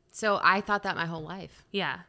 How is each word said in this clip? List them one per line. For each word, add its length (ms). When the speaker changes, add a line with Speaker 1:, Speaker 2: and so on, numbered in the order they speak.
Speaker 1:
So 280
I 180
thought 220
that 120
my 120
whole 160
life. 480
Speaker 2:
Yeah. 240
And 140